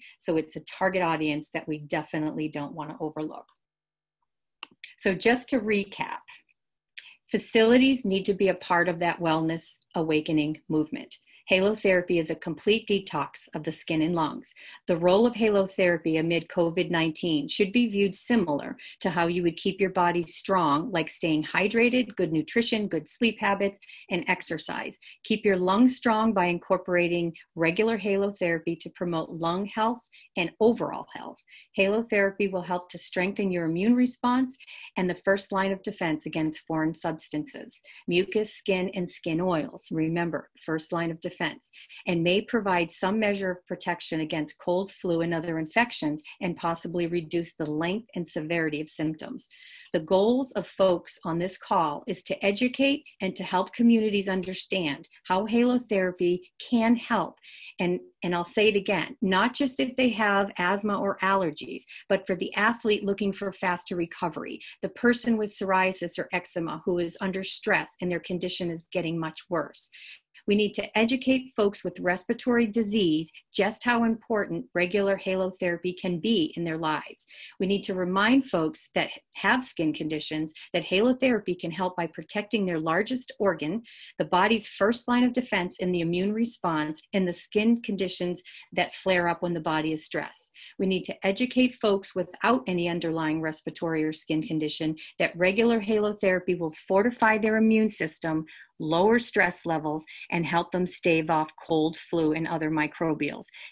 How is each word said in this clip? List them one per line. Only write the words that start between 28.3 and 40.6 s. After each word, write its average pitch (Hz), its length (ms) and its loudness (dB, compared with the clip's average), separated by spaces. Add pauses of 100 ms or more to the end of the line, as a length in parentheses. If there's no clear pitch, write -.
to 175 160 -12
promote 170 340 -4
lung 170 380 -2
health 226 340 -2 (360)
and 170 220 -2
overall 220 540 2
health. - 240 -14 (400)
Halotherapy 202 760 2
will 180 120 -4
help 180 260 -4
to - 80 -12
strengthen 190 540 -2
your 175 140 0
immune 180 280 2
response 247 640 2 (400)
and 185 100 0
the 175 160 -4
first 196 280 2
line 196 200 2
of 190 120 -6
defense 165 420 -4
against 156 400 -4
foreign 160 300 -2
substances, - 840 -8 (260)
mucus, 196 480 0
skin, 185 400 -2
and 180 120 -2
skin 160 320 -4
oils. 170 520 -2
Remember, 160 580 -2 (160)